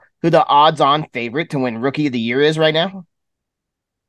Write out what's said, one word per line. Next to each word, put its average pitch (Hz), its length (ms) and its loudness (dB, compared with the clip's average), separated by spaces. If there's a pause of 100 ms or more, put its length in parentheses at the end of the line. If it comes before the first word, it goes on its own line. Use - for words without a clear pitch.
(220)
who 165 80 0
the 160 160 4
odds-on 147 680 2
favorite 120 380 -8
to 147 80 -4
win 123 200 -4
Rookie 139 280 -2
of 131 40 -2
the 120 80 -4
Year 120 220 -2
is 156 180 2
right 156 140 2
now? 185 320 -4 (1040)